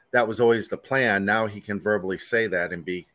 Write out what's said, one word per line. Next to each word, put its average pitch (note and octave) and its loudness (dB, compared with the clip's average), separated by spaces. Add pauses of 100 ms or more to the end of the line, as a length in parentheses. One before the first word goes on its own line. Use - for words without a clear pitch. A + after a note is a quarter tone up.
(120)
that A#2+ 4
was A2 -6
always A#2 4
the G2 -6
plan. A2+ 0
Now A2 2
he G2+ -10
can G#2 -6
verbally F#2+ -2
say A#2 0
that F2 -2
and F2 -10
be F2+ -6